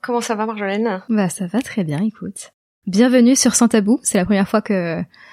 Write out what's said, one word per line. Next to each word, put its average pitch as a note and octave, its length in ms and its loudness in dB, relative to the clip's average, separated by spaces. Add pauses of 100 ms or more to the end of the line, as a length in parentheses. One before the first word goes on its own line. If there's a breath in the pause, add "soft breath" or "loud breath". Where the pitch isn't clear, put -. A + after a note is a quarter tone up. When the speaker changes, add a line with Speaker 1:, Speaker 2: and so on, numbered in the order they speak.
Speaker 1:
comment A#3+ 180 -4
ça A3+ 140 -4
va G#3+ 100 -4
Marjolaine ? G#3 640 -4
Speaker 2:
Bah G#3 200 0
ça F3+ 180 -6
va A3+ 160 -2
très - 220 -4
bien, D3+ 160 -4
écoute. G3 500 -8 (360)
Bienvenue A#3+ 500 4
sur - 180 2
Sans A#3 140 4
Tabou, A3 340 2
c'est - 140 -2
la F3+ 80 2
première G3 240 0
fois G#3+ 140 0
que, E3+ 400 -4 (300 loud breath)